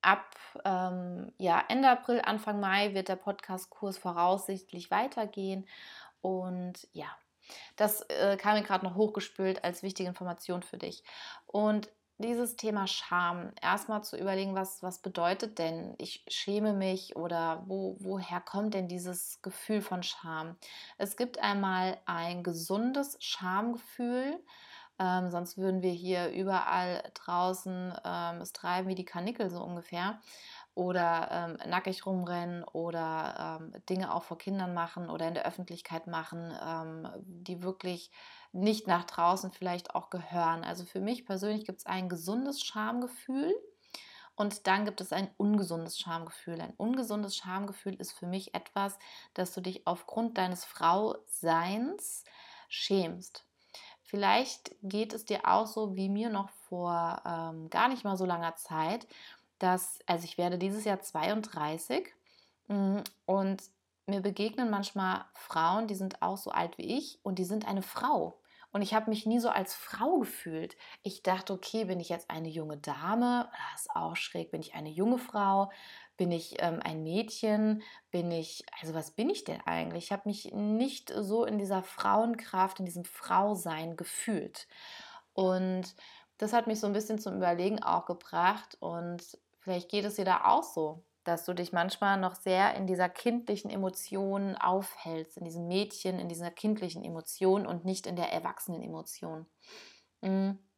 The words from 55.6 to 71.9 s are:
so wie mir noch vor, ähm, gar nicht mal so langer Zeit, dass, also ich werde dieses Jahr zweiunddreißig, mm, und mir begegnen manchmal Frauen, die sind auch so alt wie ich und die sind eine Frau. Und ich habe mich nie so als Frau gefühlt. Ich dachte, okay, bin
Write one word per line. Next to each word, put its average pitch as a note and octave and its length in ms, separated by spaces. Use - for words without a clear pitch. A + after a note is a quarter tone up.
so G#3+ 300
wie F#3+ 100
mir G#3 220
noch G3 200
vor, F3 560
ähm, E3 440
gar A#3 200
nicht B3 160
mal F#3+ 100
so F#3 100
langer E3+ 300
Zeit, E3 500
dass, F#3 480
also E3+ 160
ich - 160
werde F3+ 180
dieses G3 280
Jahr F#3+ 160
zweiunddreißig, F3+ 1040
mm, G3 340
und F#3+ 340
mir G3 140
begegnen G#3+ 500
manchmal G3 520
Frauen, F3 500
die G#3 80
sind F#3+ 300
auch F#3+ 140
so - 120
alt E3+ 300
wie - 180
ich - 240
und F#3+ 160
die F#3 80
sind G#3+ 220
eine G3 160
Frau. - 560
Und G#3 100
ich G#3 140
habe A3 160
mich G#3+ 160
nie A#3 120
so A3+ 100
als - 260
Frau D4+ 420
gefühlt. E3+ 600
Ich F#3+ 180
dachte, F#3 320
okay, A3 320
bin F#3 140